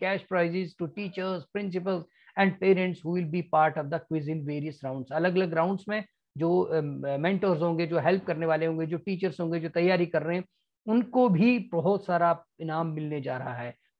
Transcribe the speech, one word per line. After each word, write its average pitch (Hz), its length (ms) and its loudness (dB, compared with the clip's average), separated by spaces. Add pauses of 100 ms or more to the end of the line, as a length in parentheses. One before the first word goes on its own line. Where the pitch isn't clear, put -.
cash 190 300 -4
prizes 175 360 0 (140)
to 170 160 -6
teachers, 185 420 -6 (160)
principals 185 460 -2 (380)
and 196 100 6 (120)
parents 185 340 4 (100)
who 175 120 0
will 160 160 -2
be 175 80 -2 (120)
part 156 240 4
of 147 120 -4
the 165 100 -2 (120)
quiz 151 160 -2
in 156 160 -4
various 147 420 -6
rounds। 131 260 -6
अलग-अलग 175 420 0
राउंड्स 190 340 0
में 208 160 -4 (340)
जो, 170 220 4
अ, 160 200 0 (360)
मेंटर्स 175 460 0
होंगे, 170 240 0
जो 165 120 -2
हेल्प 180 260 2
करने 165 220 -2
वाले 160 200 2
होंगे, 160 200 -2
जो 160 120 -4
टीचर्स 180 420 -4
होंगे, 165 200 -2
जो 165 80 -6
तैयारी 175 380 2
कर 160 160 -2
रहे 170 140 -2
हैं, 185 80 -6 (420)
उनको 247 420 4
भी 220 300 6
बहुत 190 460 0
सारा 170 400 2 (160)
इनाम 160 260 -2
मिलने 151 340 -6
जा 131 160 -6
रहा 127 180 -8
है। 120 220 -10 (240)